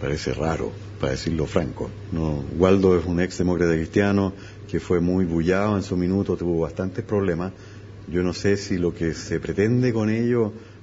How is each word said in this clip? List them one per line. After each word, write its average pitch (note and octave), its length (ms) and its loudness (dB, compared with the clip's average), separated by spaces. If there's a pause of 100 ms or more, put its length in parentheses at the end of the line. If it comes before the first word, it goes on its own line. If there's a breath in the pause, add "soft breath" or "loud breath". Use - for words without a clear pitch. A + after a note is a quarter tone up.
Parece D2 340 -2
raro, D2+ 380 -2 (260)
para C2+ 140 0
decirlo D#2+ 340 -2
franco. B1 420 -2 (220)
No, D#2 320 0 (160)
Waldo F#2 400 6
es E2 60 0
un F2 160 0
ex F2+ 180 0
demócrata F2 360 2
cristiano G2+ 580 2 (360 loud breath)
que - 120 -2
fue F2+ 180 2
muy F2+ 260 2
bullado F#2 520 2
en F#2+ 80 0
su F#2 120 -4
minuto, F#2 400 0
tuvo E2+ 260 0
bastantes F#2+ 420 -4
problemas. F#2 480 -2 (540 loud breath)
Yo F2 160 0
no F2 120 0
sé G2+ 240 2
si G2+ 180 -4
lo F2 180 0
que E2 200 -2
se - 260 -6
pretende A#2 540 2
con G#2+ 160 2
ello A#2 420 2 (300 loud breath)